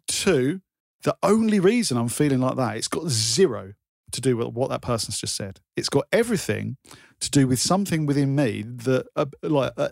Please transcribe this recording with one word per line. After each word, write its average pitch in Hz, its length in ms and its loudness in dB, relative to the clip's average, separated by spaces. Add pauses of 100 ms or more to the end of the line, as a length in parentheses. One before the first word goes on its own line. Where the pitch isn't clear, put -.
Two, 160 540 0 (420)
the - 180 -2
only 214 380 4
reason 196 380 2
I'm 117 100 0
feeling 139 320 2
like 127 160 0
that, 113 220 -2
it's 131 100 -6
got 165 220 -4
zero 113 640 0 (400)
to - 80 -8
do 127 160 2
with 120 100 -4
what 120 220 -4
that 123 120 -4
person's 113 380 -4
just - 160 -6
said. 98 240 -10 (160)
It's - 140 -4
got 139 220 0
everything 135 640 -2 (420)
to - 100 -6
do 135 180 6
with 127 120 0
something 175 460 0
within 139 280 2
me 107 320 0
that, 123 500 -2
uh, 151 100 0 (180)
like, 143 340 0
uh, 143 140 0